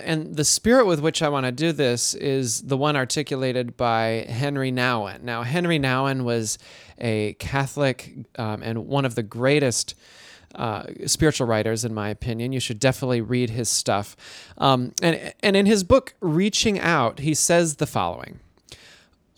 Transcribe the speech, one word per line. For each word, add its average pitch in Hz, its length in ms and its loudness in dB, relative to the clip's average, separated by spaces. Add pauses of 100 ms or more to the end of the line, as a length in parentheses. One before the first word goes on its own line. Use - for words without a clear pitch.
and 160 320 -6
the 147 80 0
spirit 240 400 4
with 170 160 2
which 156 220 0
I 147 80 2
wanna 131 220 0
do 156 200 0
this 127 400 0
is 135 500 -2
the 135 140 -2
one 147 200 0
articulated 127 840 -2
by 113 500 0
Henry 135 420 -2
Nouwen. 123 520 -2
Now, 120 200 -6
Henry 165 360 0
Nouwen 135 460 0
was 117 340 -2 (400)
a 107 400 -2
Catholic, 139 760 -4 (220)
um, 107 260 -6
and 113 240 -4
one 139 200 0
of 117 80 -4
the 120 80 -2
greatest, 127 720 0 (600)
uh, 110 300 -6 (220)
spiritual 147 400 2
writers, 110 360 0
in 113 120 -4
my 104 160 -4
opinion. 117 420 -4
You 131 80 -2
should 113 180 -6
definitely 127 440 2
read 123 260 0
his 113 220 -4
stuff. - 460 -2 (420)
Um, 127 340 2 (100)
and, - 300 0 (100)
and 196 140 4
in 202 80 6
his 202 180 6
book, 254 380 4
Reaching 196 580 2
Out, 139 420 2
he 143 120 0
says 170 440 2
the 151 100 -2
following. 87 540 -4 (960)